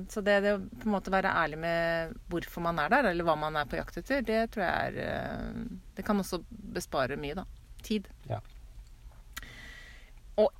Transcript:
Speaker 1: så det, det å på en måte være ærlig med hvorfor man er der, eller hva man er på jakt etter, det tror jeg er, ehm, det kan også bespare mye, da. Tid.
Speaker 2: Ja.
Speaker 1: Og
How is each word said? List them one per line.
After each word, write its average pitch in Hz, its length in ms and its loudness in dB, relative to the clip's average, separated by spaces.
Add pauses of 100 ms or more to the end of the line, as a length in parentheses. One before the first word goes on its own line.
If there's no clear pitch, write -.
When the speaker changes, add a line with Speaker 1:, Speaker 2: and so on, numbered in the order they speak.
Speaker 1:
så 202 180 -4
det, 202 220 8
det 202 100 6
å 196 60 -2
på - 260 -8
en 214 80 2
måte 190 160 -2
være 190 240 4
ærlig 156 240 2
med 165 540 2 (160)
hvorfor 175 340 -4
man 170 160 2
er 151 140 4
der, 254 180 6
eller 170 160 2
hva 160 80 8
man 156 240 0
er 147 80 2
på - 80 -6
jakt 156 240 -4
etter, 262 240 0
det 220 220 2 (100)
tror 208 80 0
jeg 160 300 2
er, - 100 -4
ehm, - 640 -4 (300)
det 196 120 -6
kan 202 160 4
også 180 160 -2 (300)
bespare 143 500 0
mye, 147 160 -4
da. 185 120 -6 (340)
Tid. 214 260 -2 (240)
Speaker 2:
Ja. 107 80 -2 (1900)
Speaker 1:
Og 214 280 6